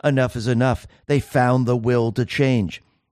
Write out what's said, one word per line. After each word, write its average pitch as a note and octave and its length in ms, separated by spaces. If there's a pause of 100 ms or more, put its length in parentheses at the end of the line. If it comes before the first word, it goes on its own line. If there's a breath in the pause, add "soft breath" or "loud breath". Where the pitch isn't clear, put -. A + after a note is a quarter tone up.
"Enough C3 320
is A2 100
enough." B2 400 (200 soft breath)
They C#3+ 140
found B2+ 440
the B2 120
will A#2 360
to A#2+ 140
change. B2 560 (300)